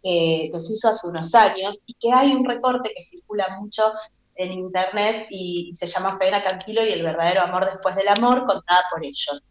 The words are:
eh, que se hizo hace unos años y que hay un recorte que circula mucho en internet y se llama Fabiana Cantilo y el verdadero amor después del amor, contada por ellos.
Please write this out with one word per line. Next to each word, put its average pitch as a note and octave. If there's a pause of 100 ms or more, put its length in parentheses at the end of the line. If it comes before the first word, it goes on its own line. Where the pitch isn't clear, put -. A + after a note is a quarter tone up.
eh, E3
que E3+
se E3
hizo A3
hace G#3+
unos E3
años G3
y -
que A#3
hay C#4
un B3
recorte B3+
que -
circula G3+
mucho G#3+ (520)
en F#3
internet F#3
y F3
se -
llama F#3+
Fabiana F#3+
Cantilo G#3+
y A3
el E3+
verdadero E3
amor F3+
después -
del G3
amor, B3
contada F3+
por D#3+
ellos. C#3+